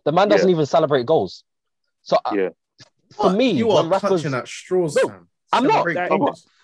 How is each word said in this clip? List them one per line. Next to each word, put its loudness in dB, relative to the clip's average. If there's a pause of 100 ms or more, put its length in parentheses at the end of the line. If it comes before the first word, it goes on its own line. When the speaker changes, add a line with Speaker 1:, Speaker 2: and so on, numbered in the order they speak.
Speaker 1:
The 0
man 2
doesn't 2
Speaker 2:
Yeah. 4
Speaker 1:
even 0
celebrate 0
goals. -2 (560)
So, -2
uh, -4
Speaker 2:
Yeah. 0 (640)
Speaker 1:
for 0
Speaker 3:
What? 0
Speaker 1:
me, 2
Speaker 3:
You 0
Speaker 1:
when 2
Speaker 3:
are -8
Speaker 1:
Rafa's -2
Speaker 3:
clutching -2
at -6
straws, -4
Speaker 1:
No, 0
Speaker 3:
fam. -16 (240)
Speaker 1:
I'm 2
not. 2
Speaker 3:
Celebrate 0
Speaker 4:
That, -6
Speaker 3:
goals. -2 (160)